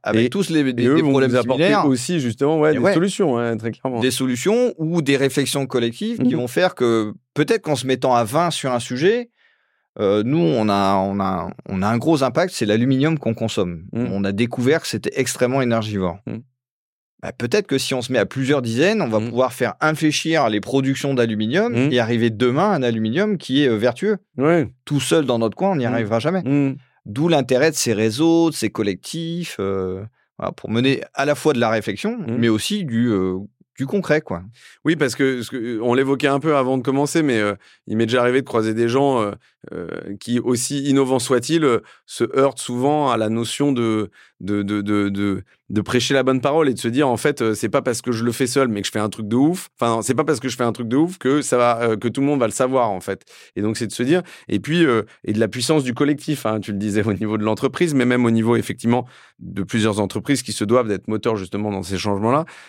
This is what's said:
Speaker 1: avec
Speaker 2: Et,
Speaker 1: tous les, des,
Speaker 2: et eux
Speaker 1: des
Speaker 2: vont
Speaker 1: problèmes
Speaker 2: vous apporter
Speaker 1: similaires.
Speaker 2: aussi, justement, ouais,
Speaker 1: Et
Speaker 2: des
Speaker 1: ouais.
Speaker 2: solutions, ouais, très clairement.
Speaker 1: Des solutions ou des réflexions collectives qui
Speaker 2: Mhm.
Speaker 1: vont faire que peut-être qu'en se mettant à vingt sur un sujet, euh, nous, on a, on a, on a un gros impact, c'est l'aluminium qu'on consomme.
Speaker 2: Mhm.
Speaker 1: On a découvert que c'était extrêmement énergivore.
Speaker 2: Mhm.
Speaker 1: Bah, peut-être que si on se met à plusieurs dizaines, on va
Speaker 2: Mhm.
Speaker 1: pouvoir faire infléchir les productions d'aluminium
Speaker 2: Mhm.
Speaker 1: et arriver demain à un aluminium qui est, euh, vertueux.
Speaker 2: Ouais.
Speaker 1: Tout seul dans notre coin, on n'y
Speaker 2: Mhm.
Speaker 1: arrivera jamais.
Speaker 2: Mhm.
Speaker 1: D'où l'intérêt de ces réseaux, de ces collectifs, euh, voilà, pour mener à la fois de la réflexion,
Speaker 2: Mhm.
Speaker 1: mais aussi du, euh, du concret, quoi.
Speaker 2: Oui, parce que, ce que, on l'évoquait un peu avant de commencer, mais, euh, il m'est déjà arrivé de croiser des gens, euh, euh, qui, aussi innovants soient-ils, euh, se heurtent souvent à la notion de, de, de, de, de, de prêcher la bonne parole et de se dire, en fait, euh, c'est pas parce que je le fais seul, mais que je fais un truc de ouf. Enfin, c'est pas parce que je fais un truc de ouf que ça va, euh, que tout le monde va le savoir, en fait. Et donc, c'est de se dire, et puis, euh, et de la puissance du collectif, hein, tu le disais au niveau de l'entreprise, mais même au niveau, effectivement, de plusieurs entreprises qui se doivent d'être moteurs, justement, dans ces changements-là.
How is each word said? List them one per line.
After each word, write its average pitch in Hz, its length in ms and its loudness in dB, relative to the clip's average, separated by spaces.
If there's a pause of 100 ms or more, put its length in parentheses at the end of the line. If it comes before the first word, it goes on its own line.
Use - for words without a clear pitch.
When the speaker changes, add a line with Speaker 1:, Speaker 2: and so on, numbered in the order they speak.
Speaker 1:
avec 113 220 2
Speaker 2:
Et, 123 40 0
Speaker 1:
tous 190 180 -2
les, 143 240 2
des, 120 120 0
Speaker 2:
et - 20 4
eux 135 80 4
Speaker 1:
des 165 80 4
Speaker 2:
vont 147 80 2
Speaker 1:
problèmes 135 220 4
Speaker 2:
vous 127 60 4
apporter 127 260 0
Speaker 1:
similaires. 202 220 2
Speaker 2:
aussi, 139 340 0
justement, 143 400 0
ouais, 156 100 4
Speaker 1:
Et 156 40 4
Speaker 2:
des 135 40 -2
Speaker 1:
ouais. 185 160 2
Speaker 2:
solutions, 175 400 0
ouais, 117 220 -2
très 110 160 -6
clairement. 127 260 -6
Speaker 1:
Des 123 140 2
solutions 131 640 0
ou 160 240 -2
des 139 140 2
réflexions 135 500 0
collectives 127 520 -2
qui 247 180 2
Speaker 2:
Mhm. 156 40 -2
Speaker 1:
vont 123 60 -4
faire 180 300 0
que 113 360 2 (220)
peut-être 156 280 0
qu'en 156 120 -2
se 123 100 -4
mettant 127 300 0
à 120 80 4
vingt 151 300 0
sur 139 180 -4
un 123 80 0
sujet, 196 520 0 (680)
euh, 104 260 2
nous, 143 140 0
on 139 300 2
a, 101 300 2
on 98 200 -2
a, 92 320 -4 (180)
on 92 140 -2
a 104 60 0
un 120 100 2
gros 139 240 2
impact, 160 320 0
c'est - 100 -4
l'aluminium 131 540 2
qu'on 113 160 -2
consomme. 92 580 -4
Speaker 2:
Mhm. 120 200 -4
Speaker 1:
On 98 100 -2
a 98 80 -2
découvert 120 520 0
que - 40 -12
c'était - 320 -6
extrêmement 127 440 0
énergivore. 107 560 -2 (100)
Speaker 2:
Mhm. 113 140 -8 (800)
Speaker 1:
Bah, 131 100 -10
peut-être 156 340 -2
que 135 120 0
si 131 140 -4
on 127 100 -2
se 127 100 -8
met 120 80 2
à 98 60 2
plusieurs 135 360 0
dizaines, 160 400 2
on 131 60 -2
va 110 100 2
Speaker 2:
Mhm. 113 120 -4
Speaker 1:
pouvoir 123 220 0
faire 117 280 -2
infléchir 156 680 0
les 107 120 0
productions 135 520 -2
d'aluminium 120 600 0
Speaker 2:
Mhm. 123 200 2
Speaker 1:
et 123 60 2
arriver 117 320 2
demain 127 400 2
à 196 60 2
un 131 80 0
aluminium 120 520 0
qui 143 280 0
est, 131 40 4
euh, 117 60 2
vertueux. 127 440 0 (200)
Speaker 2:
Ouais. 147 300 2 (160)
Speaker 1:
Tout 143 160 -2
seul 160 240 2
dans 120 160 0
notre 110 160 -2
coin, 190 160 0
on 175 40 0
n'y 123 100 0
Speaker 2:
Mhm. 123 60 -2
Speaker 1:
arrivera 113 280 0
jamais. 170 240 -2
Speaker 2:
Mhm. 139 320 0 (320)
Speaker 1:
D'où 139 200 -2
l'intérêt 139 420 4
de 147 60 -4
ces 120 160 0
réseaux, 156 580 2
de - 60 -4
ces 110 120 -2
collectifs, 165 920 -6
euh, 95 440 -4 (340)
voilà, 92 120 -6
pour - 200 -12
mener 127 340 0 (100)
à 139 100 -2
la 143 120 0
fois 151 160 0
de 120 80 0
la 113 100 2
réflexion, 113 480 -4
Speaker 2:
Mhm. 123 180 -6
Speaker 1:
mais 117 120 2
aussi 170 360 0
du, 117 280 0
euh, 95 260 0 (400)
du 135 80 -6
concret, 156 360 0
quoi. 87 200 -8 (420)
Speaker 2:
Oui, 160 120 2
parce 139 180 0
que, 131 280 0
ce - 100 -12
que, 117 300 -6
on 120 120 4
l'évoquait 135 320 2
un 139 140 2
peu 151 160 2
avant 131 220 2
de 123 40 -4
commencer, 143 400 0
mais, 127 160 2
euh, 104 160 0 (320)
il 107 100 -4
m'est 113 100 2
déjà 123 160 2
arrivé 123 180 4
de 120 60 -4
croiser 110 280 0
des 117 140 2
gens, 131 340 2
euh, 101 80 -2 (420)
euh, 82 160 -10 (300)
qui, 120 220 -2
aussi 127 440 -2
innovants 135 340 2
soient-ils, 131 460 0
euh, 120 160 2 (260)
se - 180 -4 (120)
heurtent 135 220 2
souvent 135 520 0
à 113 60 2
la 107 120 0
notion 117 440 0
de, 110 380 0 (300)
de, 101 220 -2
de, 104 180 -2
de, 101 280 0
de, 101 340 -2 (280)
de 107 100 0
prêcher 123 340 0
la 131 80 4
bonne 131 180 2
parole 147 280 2
et 117 60 2
de - 40 -10
se - 80 -4
dire, 131 220 2
en 120 80 0
fait, 143 260 0
euh, 110 120 2
c'est 110 140 -2
pas 131 140 0
parce 120 180 -2
que 123 120 -2
je 110 100 -2
le 120 80 0
fais 123 160 0
seul, 127 220 2
mais 104 120 -2
que 98 60 -4
je - 60 -8
fais 110 80 -2
un 107 80 0
truc 104 180 -8
de 104 80 -2
ouf. 156 340 2 (120)
Enfin, 117 220 2
c'est 123 120 0
pas 147 80 0
parce 147 160 0
que 131 100 -6
je 120 80 -8
fais 127 60 -2
un 117 80 2
truc 117 160 -6
de 117 100 -2
ouf 170 220 0
que 139 240 0
ça 131 140 0
va, 120 260 2
euh, 110 140 2
que 110 100 -4
tout 120 140 -4
le 139 80 2
monde 143 100 0
va 117 80 2
le 101 60 0
savoir, 131 380 0
en 95 100 -6
fait. - 240 -8 (320)
Et 101 60 -4
donc, 107 140 0
c'est 117 120 -4
de - 40 -12
se 123 120 -4
dire, 170 180 2 (260)
et 101 120 0
puis, 160 260 2
euh, 117 160 2 (220)
et 104 80 -2
de 107 80 0
la 110 80 2
puissance 135 340 0
du 123 120 -2
collectif, 143 520 -2
hein, 110 140 -2
tu 98 100 -8
le 101 80 -4
disais 104 260 0
au 107 80 0
niveau 107 240 -2
de 107 60 -2
l'entreprise, 135 500 0
mais 131 120 2
même 123 200 2
au 117 60 4
niveau, 113 240 2
effectivement, 117 500 0 (360)
de 95 240 -8
plusieurs 107 340 0
entreprises 110 440 -2
qui 107 100 -8
se 110 120 -4
doivent 117 240 4
d'être 98 200 -4
moteurs, 110 280 -2
justement, 101 360 -4
dans 95 100 -4
ces 90 160 -4
changements-là. 107 460 0 (240)